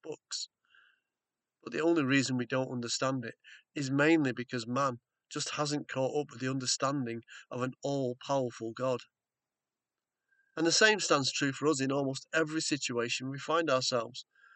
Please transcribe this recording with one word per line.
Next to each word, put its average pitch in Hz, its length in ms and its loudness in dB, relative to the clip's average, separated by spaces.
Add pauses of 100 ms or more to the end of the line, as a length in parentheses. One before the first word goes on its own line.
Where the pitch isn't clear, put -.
books. - 460 -10 (1120)
But 135 100 -12
the 151 100 -2
only 165 220 4
reason 131 320 2
we 123 100 -2
don't 131 240 -2
understand 127 540 -2
it 113 100 -12 (400)
is 139 160 -4
mainly 143 420 4
because 120 340 -6
man 127 320 0 (320)
just 147 200 -6
hasn't 147 380 -4
caught 131 300 -2
up 143 120 -4
with 117 100 -16
the 131 100 -2
understanding 131 720 -2 (280)
of 123 120 -4
an 127 100 -2 (100)
all-powerful 127 920 -2
God. 127 240 -2 (1600)
And 160 100 2
the 165 60 4
same 214 280 6
stands 143 320 2
true 139 200 0
for 143 160 0
us 143 120 4
in 135 120 0
almost 139 420 -2
every 160 260 0
situation 127 680 -2
we 139 80 -8
find 156 320 0
ourselves, 127 560 0 (280)